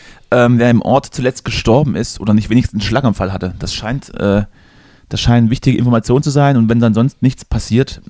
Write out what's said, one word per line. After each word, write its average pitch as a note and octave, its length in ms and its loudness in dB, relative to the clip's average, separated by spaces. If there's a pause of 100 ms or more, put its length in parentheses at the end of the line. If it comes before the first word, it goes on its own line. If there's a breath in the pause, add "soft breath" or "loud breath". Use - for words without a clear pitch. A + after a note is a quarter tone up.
(300 loud breath)
ähm, B2 280 4
wer A#2+ 120 4
im A#2 120 2
Ort C3+ 240 0
zuletzt - 380 -6
gestorben A#2 520 0
ist - 240 -6
oder G#2 140 0
nicht G#2+ 160 0
wenigstens A2+ 320 0
einen G2+ 60 -6
Schlaganfall A2 440 -2
hatte. F#2 260 -6
Das - 160 -8
scheint, B2 460 -10
äh, G2+ 240 2 (640 soft breath)
das - 120 -6
scheinen A#2+ 300 4
wichtige - 280 0
Informationen B2 440 2
zu D3+ 80 -4
sein C#3+ 280 2
und A2+ 100 2
wenn A#2 100 2
dann A#2 160 2
sonst A#2 280 0
nichts C3 240 0
passiert, - 640 -2